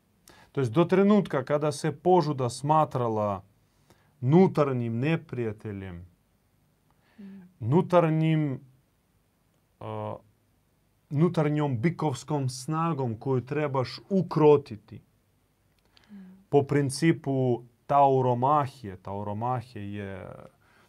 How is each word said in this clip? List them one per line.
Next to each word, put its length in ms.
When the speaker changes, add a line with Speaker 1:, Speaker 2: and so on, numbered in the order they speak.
Speaker 1:
To 100
jest 100
do 140
trenutka 600
kada 260
se 200
požuda 580
smatrala 960
nutarnjim 800
neprijateljem, 1040
Speaker 2:
Mm. 220
Speaker 1:
nutarnjim, 960
e, 360
nutarnjom 720
bikovskom 680
snagom 680
koju 260
trebaš 540
ukrotiti. 920
Speaker 2:
Mm. 40
Speaker 1:
Po 140
principu 1000
tauromahije. 1120
Tauromahija 840
je 480